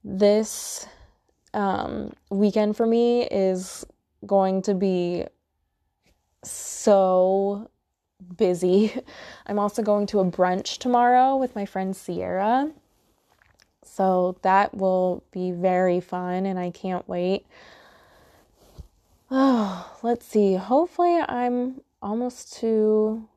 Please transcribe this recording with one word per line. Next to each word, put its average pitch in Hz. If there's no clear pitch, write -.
This, 208
um, 202
weekend 208
for 226
me 240
is 185
going 190
to 202
be 180
so 196
busy. 185
<laughs> -
I'm 208
also 208
going 208
to 208
a 190
brunch 180
tomorrow 247
with 254
my 202
friend 190
Sierra. 190
So 185
that 196
will 185
be 180
very 180
fun, 180
and 190
I 180
can't 180
wait. 180
<sighs> -
Oh, 233
let's 233
see. 202
Hopefully 330
I'm 247
almost 240
to 220